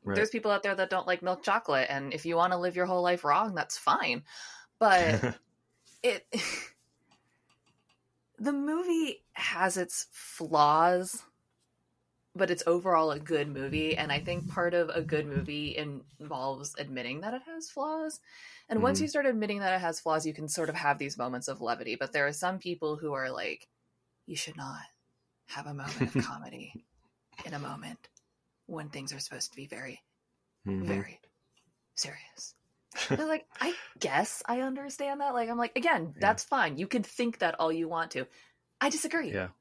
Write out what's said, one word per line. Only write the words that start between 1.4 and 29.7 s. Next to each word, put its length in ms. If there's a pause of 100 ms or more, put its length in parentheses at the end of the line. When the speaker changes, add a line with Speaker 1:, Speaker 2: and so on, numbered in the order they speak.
Speaker 2:
chocolate, 460
and 240
if 120
you 120
wanna 200
live 200
your 80
whole 160
life 240
wrong, 300
that's 220
fine. 460 (560)
But 560 (400)
Speaker 1:
<laughs> 260
Speaker 2:
it, 300
<laughs> 100 (2000)
the 140
movie 800
has 420
its 380
flaws, 1080 (1120)
but 160
it's 160
overall 460
a 80
good 300
movie, 480
and 120
I 120
think 260
part 260
of 140
a 140
good 260
movie 480
in-, 300 (160)
involves 560
admitting 420
that 140
it 140
has 220
flaws. 520 (480)
And 120
once 180
Speaker 1:
Mm-hmm. 40
Speaker 2:
you 60
start 160
admitting 340
that 140
it 80
has 180
flaws, 260
you 80
can 140
sort 220
of 60
have 240
these 180
moments 320
of 100
levity. 380
But 160
there 140
are 60
some 260
people 360
who 160
are 180
like, 380 (580)
"You 120
should 180
not 240 (680)
have 200
a 60
moment 420
of 80
Speaker 1:
<laughs> 20
Speaker 2:
comedy 480 (720)
in 80
a 60
moment 400 (680)
when 240
things 240
are 60
supposed 320
to 60
be 100
very, 340 (640)